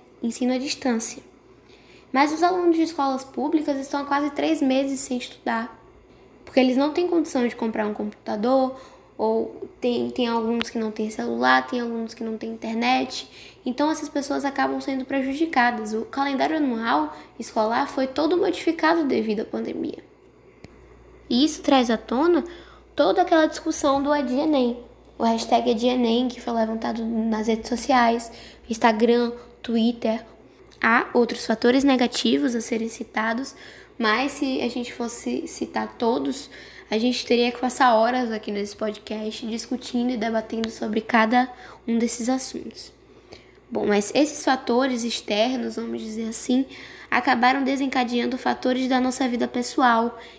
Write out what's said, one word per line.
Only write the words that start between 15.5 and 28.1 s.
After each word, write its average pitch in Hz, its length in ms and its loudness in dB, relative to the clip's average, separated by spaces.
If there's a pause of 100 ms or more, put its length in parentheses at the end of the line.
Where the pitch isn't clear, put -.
O 220 120 -2
calendário 277 520 -2
anual 269 600 0 (220)
escolar 233 500 0
foi 262 200 -2
todo 302 280 0
modificado 330 680 0
devido 220 360 0
à - 40 -4
pandemia. - 580 -6 (1300)
E 247 140 4
isso 302 180 0
traz 262 280 4
à 220 60 2
tona 294 480 2 (520)
toda 349 260 4
aquela 330 240 4
discussão 302 560 2
do 277 100 0
adia 269 300 0
enem, 254 400 2 (340)
o - 60 -4
hashtag 233 480 2
Adia 233 220 2
Enem, 247 340 2
que 240 140 -6
foi 240 120 -6
levantado 226 520 -2
nas 220 420 0
redes 220 220 0
sociais, 240 640 2 (360)